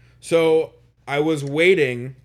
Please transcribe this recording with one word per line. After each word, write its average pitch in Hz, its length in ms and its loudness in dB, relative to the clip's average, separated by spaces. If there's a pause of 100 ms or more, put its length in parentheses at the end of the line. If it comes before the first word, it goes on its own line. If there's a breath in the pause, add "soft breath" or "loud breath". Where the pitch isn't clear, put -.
(200 soft breath)
So 160 540 0 (340)
I 139 120 -2
was 156 240 -2
waiting, 139 800 0